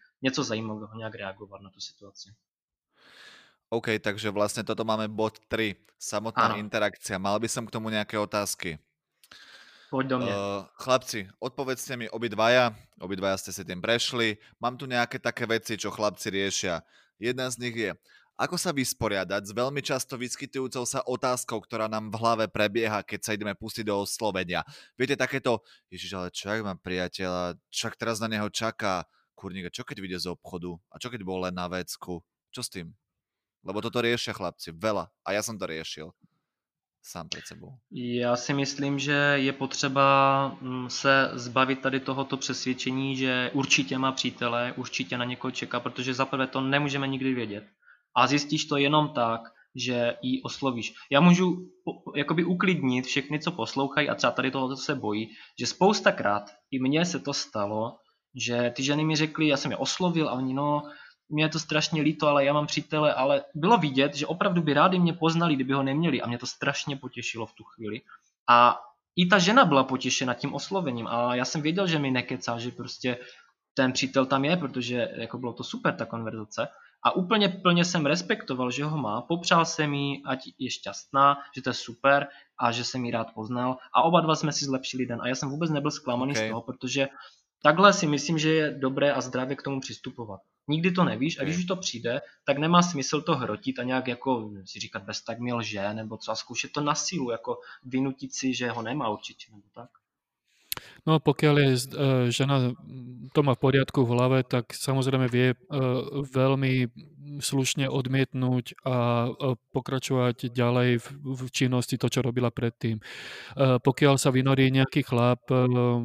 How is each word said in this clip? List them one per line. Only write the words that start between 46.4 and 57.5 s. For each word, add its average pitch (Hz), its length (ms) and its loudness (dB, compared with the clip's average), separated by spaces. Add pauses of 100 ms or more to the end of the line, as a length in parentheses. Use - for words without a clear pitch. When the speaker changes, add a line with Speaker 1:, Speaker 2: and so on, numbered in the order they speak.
Speaker 1:
to 135 140 -4
nemůžeme 139 480 0
nikdy 131 260 0
vědět. 107 300 -6 (500)
A 123 120 6
zjistíš 147 400 0
to 147 100 0
jenom 147 380 4
tak, 113 260 0 (340)
že 123 480 0
ji 127 200 -2
oslovíš. 123 520 -4 (160)
Já 139 100 6
můžu 180 460 6 (180)
po-, - 320 -10
jakoby 160 280 0
uklidnit 160 640 0
všechny, 143 340 -2
co 170 120 -4
poslouchají 139 560 -2
a - 60 0
třeba 123 160 2
tady 135 200 -2
tohoto 135 260 -4
se 147 180 -4
bojí, 110 360 -4 (280)
že 120 80 -4
spoustakrát 175 840 2 (200)
i 131 80 -2
mně 143 260 2
se 175 140 -2
to 139 160 -6
stalo, 110 600 -4 (380)